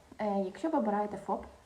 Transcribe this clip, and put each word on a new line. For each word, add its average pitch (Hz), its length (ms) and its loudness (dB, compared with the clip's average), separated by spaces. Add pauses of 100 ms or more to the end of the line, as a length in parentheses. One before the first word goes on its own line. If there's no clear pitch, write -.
(200)
е, 202 220 2
якщо 190 280 -2
ви 311 100 4
обираєте 208 380 2
фоп, - 280 -2 (200)